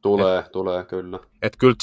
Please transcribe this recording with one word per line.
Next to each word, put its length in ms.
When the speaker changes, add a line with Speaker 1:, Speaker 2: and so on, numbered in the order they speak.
Speaker 1:
Tulee, 360
Speaker 2:
Et 140
Speaker 1:
tulee, 320
kyllä. 340
Speaker 2:
et 140
kyllä 260